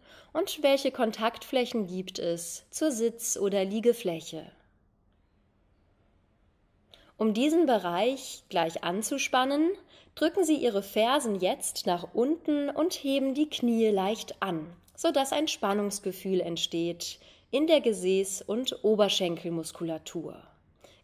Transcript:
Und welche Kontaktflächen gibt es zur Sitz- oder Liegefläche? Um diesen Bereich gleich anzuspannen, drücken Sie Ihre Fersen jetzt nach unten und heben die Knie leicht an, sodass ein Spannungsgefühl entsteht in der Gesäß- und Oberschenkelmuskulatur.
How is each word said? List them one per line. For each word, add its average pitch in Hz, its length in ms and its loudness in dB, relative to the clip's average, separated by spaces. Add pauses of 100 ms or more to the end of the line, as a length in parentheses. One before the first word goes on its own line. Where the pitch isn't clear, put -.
(320)
Und 311 300 -4
welche 277 300 4
Kontaktflächen 226 960 -2
gibt 185 320 -6
es - 520 -6
zur 311 220 0
Sitz- 233 440 -2
oder 196 280 0
Liegefläche? 190 880 -2 (2750)
Um 220 180 2
diesen 302 320 4
Bereich 214 840 0
gleich 165 360 -2
anzuspannen, 262 840 0 (440)
drücken 339 300 2
Sie 311 120 4
Ihre 214 260 0
Fersen 226 560 2
jetzt 196 480 -2
nach 175 280 -2
unten 285 560 0
und 302 240 0
heben 269 400 0
die 302 140 2
Knie 226 400 2
leicht 202 540 0
an, 170 320 -4 (200)
sodass 277 380 0
ein 302 160 0
Spannungsgefühl 196 920 -2
entsteht 170 800 -4 (320)
in 285 160 2
der 320 160 6
Gesäß- 190 640 0
und 240 400 -4
Oberschenkelmuskulatur. 170 1500 0 (680)